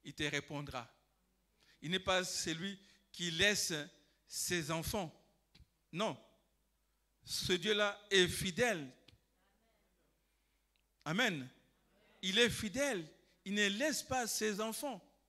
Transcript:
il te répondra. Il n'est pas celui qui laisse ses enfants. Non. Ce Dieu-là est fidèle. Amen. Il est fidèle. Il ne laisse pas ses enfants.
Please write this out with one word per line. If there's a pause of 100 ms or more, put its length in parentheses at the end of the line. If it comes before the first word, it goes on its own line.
il
te
répondra. (880)
Il
n'est
pas
celui (320)
qui
laisse (540)
ses
enfants. (760)
Non. (1040)
Ce
Dieu-là (100)
est
fidèle. (2250)
Amen. (720)
Il
est
fidèle. (380)
Il
ne
laisse
pas
ses
enfants. (260)